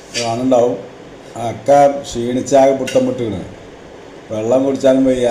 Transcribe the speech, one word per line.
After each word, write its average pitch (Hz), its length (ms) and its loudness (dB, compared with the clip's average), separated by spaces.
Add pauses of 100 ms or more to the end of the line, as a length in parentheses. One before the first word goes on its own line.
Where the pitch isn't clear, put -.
(180)
കാണുന്നുണ്ടാവും. 120 580 0 (720)
അക്ക 113 220 -6 (360)
ക്ഷീണിച്ചാകെ 127 720 0
പിടുത്തം 127 280 -2
വിട്ടിക്കണ്, 113 340 -6 (920)
വെള്ളം 113 340 0
കുടിച്ചാലും 131 440 2
വയ്യ, 127 220 0